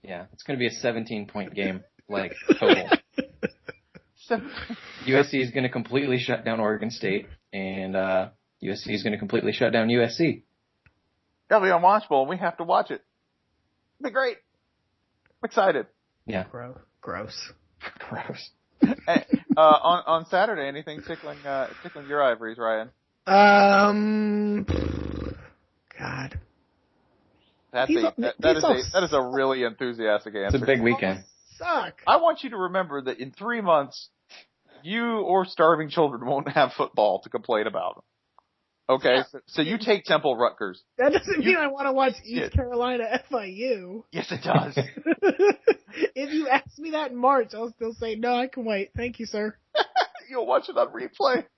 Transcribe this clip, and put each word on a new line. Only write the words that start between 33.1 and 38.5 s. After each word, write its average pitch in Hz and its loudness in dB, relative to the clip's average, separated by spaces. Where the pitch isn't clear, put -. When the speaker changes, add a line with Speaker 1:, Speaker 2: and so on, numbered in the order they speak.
Speaker 2:
in 127 -10
three 226 -6
months, 151 0
you 226 -4
or 185 2
starving 160 4
children 139 0
won't 139 -2
have 135 4
football 107 0
to - -18
complain 107 -2
about. 92 -6